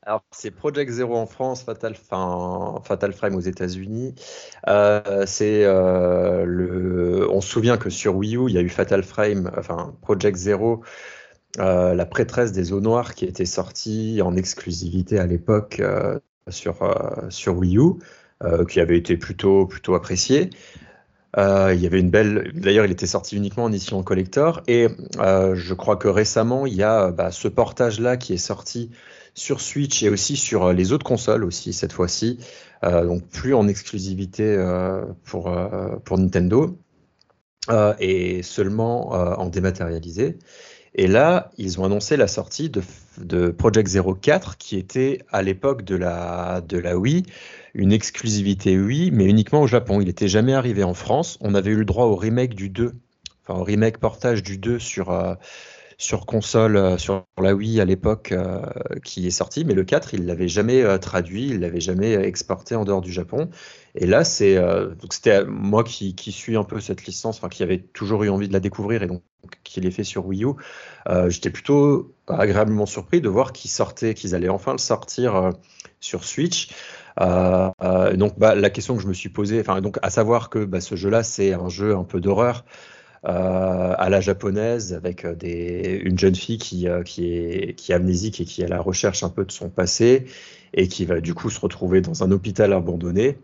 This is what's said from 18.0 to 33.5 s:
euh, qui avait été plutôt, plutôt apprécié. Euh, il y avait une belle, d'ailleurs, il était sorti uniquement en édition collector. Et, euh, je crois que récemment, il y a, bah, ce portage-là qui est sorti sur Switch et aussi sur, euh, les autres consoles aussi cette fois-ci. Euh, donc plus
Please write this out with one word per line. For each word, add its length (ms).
euh, 220
qui 160
avait 180
été 180
plutôt, 500
plutôt 280
apprécié. 560
Euh, 380
il 60
y 60
avait 140
une 100
belle, 460
d'ailleurs, 300
il 40
était 160
sorti 300
uniquement 260
en 80
édition 320
collector. 640
Et, 220
euh, 340
je 200
crois 200
que 140
récemment, 580
il 80
y 80
a, 300
bah, 180
ce 160
portage-là 680
qui 180
est 40
sorti 520
sur 280
Switch 400
et 80
aussi 260
sur, 300
euh, 80
les 180
autres 140
consoles 360
aussi 300
cette 220
fois-ci. 440
Euh, 220
donc 220
plus 260